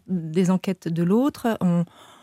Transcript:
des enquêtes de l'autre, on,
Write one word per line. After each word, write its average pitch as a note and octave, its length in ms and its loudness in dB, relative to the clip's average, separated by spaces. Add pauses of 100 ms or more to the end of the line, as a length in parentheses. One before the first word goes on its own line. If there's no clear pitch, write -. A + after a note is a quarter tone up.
des E3+ 420 0
enquêtes F#3 380 -2
de E3+ 140 -2
l'autre, A3+ 580 0
on, F3 240 2 (380)